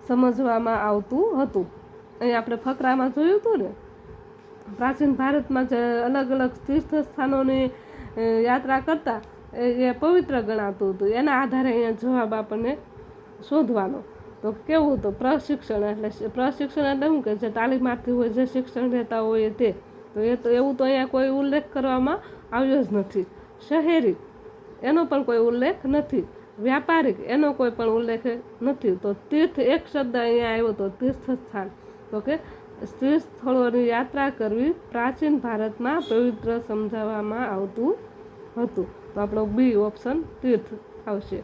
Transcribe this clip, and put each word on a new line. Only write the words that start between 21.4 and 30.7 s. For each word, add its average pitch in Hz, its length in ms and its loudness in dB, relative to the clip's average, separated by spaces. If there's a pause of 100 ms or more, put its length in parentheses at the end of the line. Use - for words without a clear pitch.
કરવામાં 262 480 0 (320)
આવ્યો 262 300 4
જ 196 100 0
નથી. 196 300 0 (460)
શહેરી, 302 480 4 (680)
એનો 311 220 2
પણ 285 180 0
કોઈ 240 160 2
ઉલ્લેખ 247 380 2 (100)
નથી. 277 400 0 (360)
વ્યાપારિક 269 580 2
એનો 285 320 2
કોઈ 254 180 2
પણ 233 160 -2
ઉલ્લેખ 226 340 0 (420)
નથી. 240 340 0
તો 202 160 -4
તીર્થ 302 460 0
એક 269 220 4 (120)
શબ્દ 254 240 -2
અહીંયા 233 340 2
આવ્યો 226 220 0